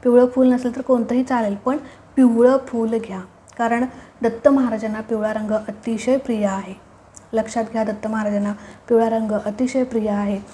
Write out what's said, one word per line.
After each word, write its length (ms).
पिवळं 220
फूल 180
नसेल 220
तर 60
कोणतंही 420
चालेल, 320
पण 220
पिवळं 420
फूल 300
घ्या, 240
कारण 280
दत्त 240
महाराजांना 540
पिवळा 320
रंग 180
अतिशय 680
प्रिय 280
आहे. 280
लक्षात 380
घ्या, 120
दत्त 240
महाराजांना 460
पिवळा 200
रंग 220
अतिशय 520
प्रिय 260
आहे. 300